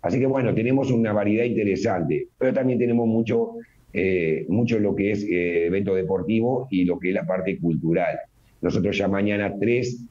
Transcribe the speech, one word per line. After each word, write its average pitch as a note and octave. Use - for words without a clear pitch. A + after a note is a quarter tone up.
Así -
que, B2+
bueno, C3
tenemos B2+
una A2+
variedad G#2
interesante, G2
pero B2+
también B2+
tenemos A#2+
mucho, A#2
eh, F2
mucho A2+
lo G2+
que G2
es, G#2
eh, F2
evento F#2+
deportivo A2
y F#2
lo F2
que F2+
es F#2+
la G#2+
parte F#2
cultural. E2
Nosotros F#2+
ya G2
mañana G2+
tres A#2+